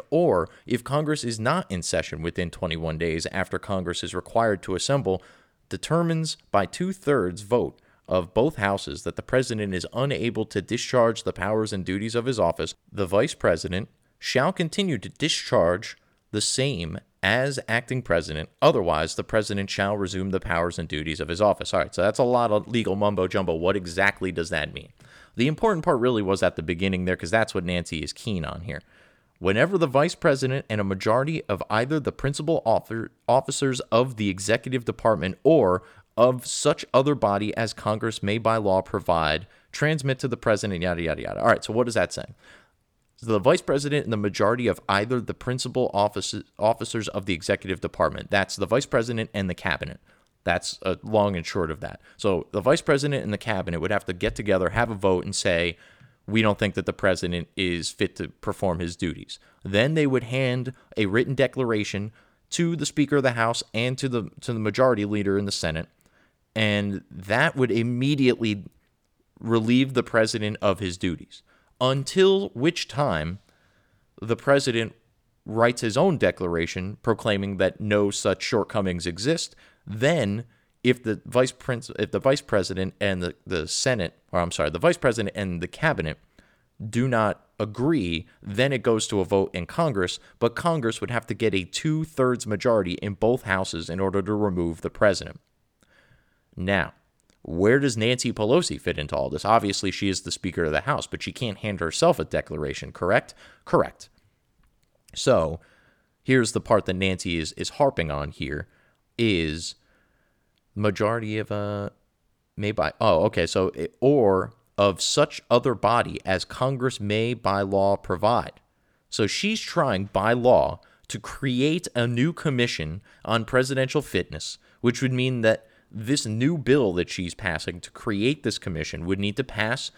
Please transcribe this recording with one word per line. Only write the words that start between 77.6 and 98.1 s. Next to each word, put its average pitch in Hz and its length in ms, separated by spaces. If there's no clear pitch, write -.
no 104 280
such 101 320
shortcomings 95 640
exist. 98 500
Then, 113 600
if 123 200
the 110 220
vice 127 260
prin-, 120 300
if - 120
the 101 80
vice 139 220
president 95 600
and 95 200
the, 87 140
the 80 220
Senate, 107 460
or 92 80
I'm 85 120
sorry, 76 180
the 82 100
vice 165 180
president 113 380
and 90 260
the 90 60
cabinet 95 500
do 117 180
not 110 380
agree, 107 680
then 117 320
it 117 100
goes 110 240
to 107 120
a 92 60
vote 95 280
in 87 120
Congress, 113 540
but 117 160
Congress 147 460
would 107 100
have 117 160
to 117 60
get 107 200
a 95 100
two-thirds 135 840
majority 107 460
in 101 200
both 117 300
houses 92 460
in 85 100
order 95 220
to 101 120
remove 90 480
the 85 80
president. 92 500
Now, 92 380
where 101 380
does 135 180
Nancy 120 340